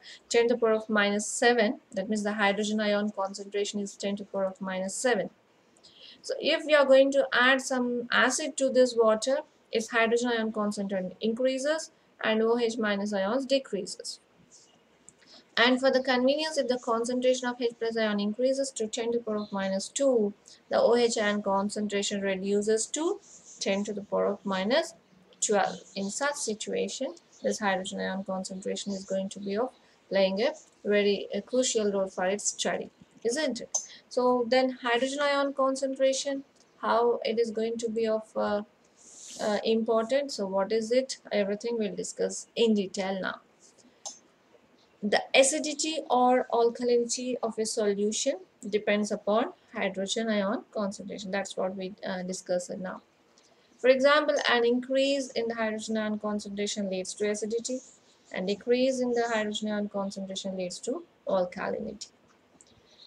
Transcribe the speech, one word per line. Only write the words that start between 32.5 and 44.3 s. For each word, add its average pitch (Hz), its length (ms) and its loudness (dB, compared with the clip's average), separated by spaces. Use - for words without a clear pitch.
isn't 247 380 -2
it? - 160 -6
So 247 360 2
then 262 360 2
hydrogen 262 400 0
ion 277 320 2
concentration, 269 920 0
how 233 420 2
it 220 140 0
is 226 120 0
going 226 280 -2
to 233 100 -4
be 226 180 0
of, 220 180 0
uh, 208 240 0
uh, 208 240 0
important. 226 680 2
So 202 140 -4
what 196 240 0
is 220 220 0
it? 262 240 2
Everything 208 460 -2
we'll 196 180 -2
discuss 185 600 -4
in 226 180 4
detail 196 480 -2
now. - 180 -6